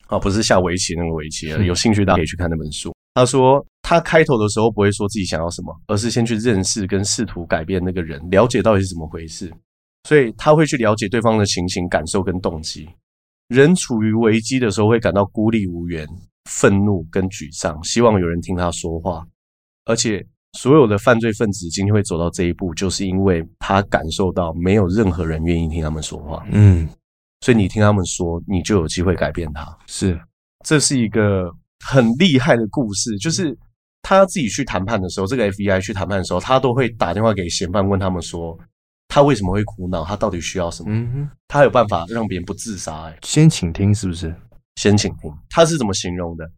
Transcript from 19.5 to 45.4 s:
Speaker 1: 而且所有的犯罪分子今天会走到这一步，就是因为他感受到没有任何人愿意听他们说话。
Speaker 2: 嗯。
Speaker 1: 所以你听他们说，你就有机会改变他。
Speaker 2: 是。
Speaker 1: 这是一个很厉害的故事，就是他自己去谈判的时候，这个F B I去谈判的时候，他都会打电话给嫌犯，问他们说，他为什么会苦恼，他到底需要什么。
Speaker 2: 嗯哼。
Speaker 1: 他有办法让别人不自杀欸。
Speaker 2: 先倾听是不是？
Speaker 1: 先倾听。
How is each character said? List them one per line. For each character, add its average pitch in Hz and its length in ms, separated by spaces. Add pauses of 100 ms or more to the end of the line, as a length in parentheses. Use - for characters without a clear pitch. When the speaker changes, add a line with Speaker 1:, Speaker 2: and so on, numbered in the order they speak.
Speaker 1:
而 113 100
且 107 300 (340)
所 131 160
有 147 100
的 104 120
犯 117 200
罪 110 140
分 113 220
子 85 160
今 95 160
天 104 80
会 104 100
走 85 160
到 85 100
这 90 140
一 87 100
步， 87 200
就 92 160
是 95 180
因 95 160
为 87 240 (120)
他 98 240
感 78 280
受 95 180
到 82 240
没 87 200
有 107 140
任 98 220
何 85 160
人 80 200
愿 85 180
意 80 60
听 80 120
他 78 80
们 78 140
说 - 160
话。 80 320
Speaker 2:
嗯。 92 380 (500)
Speaker 1:
所 127 140
以 - 20
你 98 140
听 107 120
他 104 120
们 95 120
说， 85 400
你 92 160
就 95 200
有 78 60
机 90 140
会 87 140
改 76 160
变 80 220
他。 73 240 (100)
Speaker 2:
是。 90 320 (460)
Speaker 1:
这 156 140
是 131 200
一 110 100
个 98 420 (340)
很 120 320
厉 156 220
害 131 160
的 117 160
故 117 240
事， 110 240
就 160 100
是 160 260 (460)
他 294 240
自 247 140
己 127 80
去 131 180
谈 95 180
判 107 160
的 92 100
时 95 120
候， 95 60
这 135 100
个 117 60
F 101 140
B 101 120
I 95 100
去 104 140
谈 92 140
判 98 100
的 90 60
时 87 100
候， 90 60
他 131 200
都 131 140
会 120 160
打 87 240
电 101 80
话 113 100
给 95 160
嫌 87 240
犯， 98 160
问 98 120
他 95 100
们 90 100
说， 82 380 (500)
他 - 140
为 143 140
什 104 80
么 92 100
会 104 100
苦 92 260
恼， 85 140
他 92 120
到 107 120
底 90 140
需 - 160
要 85 140
什 - 100
么。 85 80
Speaker 2:
嗯 117 240
哼。 143 160 (180)
Speaker 1:
他 143 160
有 117 60
办 110 180
法 85 220
让 113 180
别 92 120
人 87 60
不 101 80
自 98 260
杀 78 240
欸。 80 180
Speaker 2:
先 156 260
倾 90 240
听 98 220
是 101 140
不 87 60
是？ 82 200 (440)
Speaker 1:
先 208 200
倾 190 240
听。 156 100 (180)